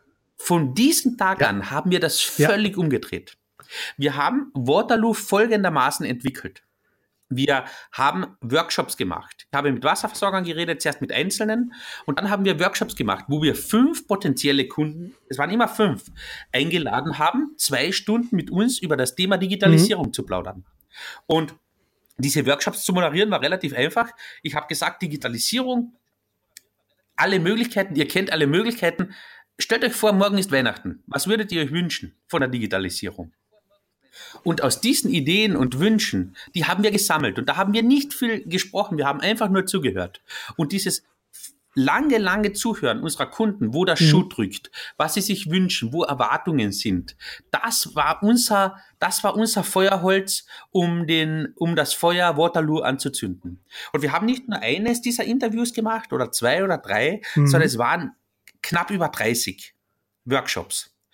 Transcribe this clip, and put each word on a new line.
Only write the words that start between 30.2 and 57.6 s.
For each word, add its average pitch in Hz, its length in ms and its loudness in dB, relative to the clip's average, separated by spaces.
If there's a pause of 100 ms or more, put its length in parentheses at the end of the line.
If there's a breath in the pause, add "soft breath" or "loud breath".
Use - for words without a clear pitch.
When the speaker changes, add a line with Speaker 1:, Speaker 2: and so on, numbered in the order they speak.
Speaker 1:
ist 190 140 0
Weihnachten. 123 560 -2
Was - 220 -4
würdet 214 240 0
ihr 165 100 0
euch 139 80 -2
wünschen 170 460 -4 (100)
von 165 140 -2
der 131 80 0
Digitalisierung? 95 840 -4 (1080 loud breath)
Und 165 200 -2
aus 131 180 0
diesen 240 300 0
Ideen 180 460 2
und 127 220 0
Wünschen, 190 580 2 (180 loud breath)
die 170 100 -2
haben 175 180 0
wir 214 80 4
gesammelt. 156 480 0
Und - 100 -2
da 143 80 0
haben 196 160 2
wir 226 100 2
nicht 277 300 4
viel 226 340 -2
gesprochen, 180 520 -2
wir 139 80 0
haben 143 140 -2
einfach 214 280 0
nur 190 180 2
zugehört. 104 540 -4 (360 loud breath)
Und 160 160 -2
dieses - 320 -4 (680)
lange, 220 440 4
lange 202 340 2
Zuhören 151 500 -2
unserer 156 240 -4
Kunden, 196 460 -2
wo 165 120 2
der 175 100 2
Speaker 2:
Mhm. 165 100 4
Speaker 1:
Schuh 156 200 6
drückt, - 460 -6 (260 loud breath)
was 151 180 -2
sie 208 60 0
sich 190 300 -4
wünschen, 180 420 0
wo 170 100 0
Erwartungen 127 720 0
sind, 95 440 -4 (340 loud breath)
das - 440 -2
war 151 280 0
unser, 240 540 4 (220 loud breath)
das - 240 -2
war 196 140 2
unser 220 260 2
Feuerholz, 190 840 2 (240 loud breath)
um 170 360 0
den, 156 500 0
um 170 200 0
das 147 180 0
Feuer 175 420 2
Waterloo 160 440 2
anzuzünden. 95 800 -4 (320 loud breath)
Und 139 100 0
wir 143 100 0
haben 180 140 0
nicht 254 220 -2
nur 208 120 -4
eines 208 400 0
dieser 240 240 -2
Interviews 233 480 -2
gemacht 220 400 -4
oder 127 200 -2
zwei 147 320 0
oder 196 140 0
drei, 139 440 -2 (140)
Speaker 2:
Mhm. 147 100 6
Speaker 1:
sondern 151 200 6